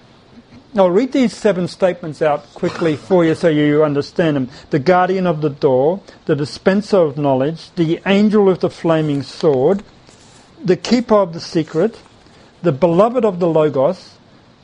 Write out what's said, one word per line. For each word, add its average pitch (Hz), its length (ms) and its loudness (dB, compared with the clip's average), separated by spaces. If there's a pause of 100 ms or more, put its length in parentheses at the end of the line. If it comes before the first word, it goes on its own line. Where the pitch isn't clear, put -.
(760)
I'll 190 140 4
read 240 220 0
these 254 200 0
seven 180 360 -2
statements 180 520 -4
out 151 340 -2
quickly 165 420 -4
for 175 280 0
you 160 120 2
so 175 120 0
you 151 360 2
understand 147 520 -2
them. 131 120 -4 (220)
The 143 100 0
guardian 180 460 0
of 160 140 -2
the 151 100 -2
door, 139 500 0 (240)
the 165 100 0
dispenser 190 640 -2
of 151 180 2
knowledge, 143 600 -2
the 165 300 -2
angel 202 380 2
with 185 160 2
the 180 100 -2
flaming 156 520 -2
sword, 156 600 0 (800)
the 175 120 2
keeper 240 380 -2
of 190 180 2
the 165 80 -12
secret, 165 600 -4 (600)
the 170 100 0
beloved 190 520 0
of 190 140 0
the 180 100 0
Logos, 156 680 0 (500)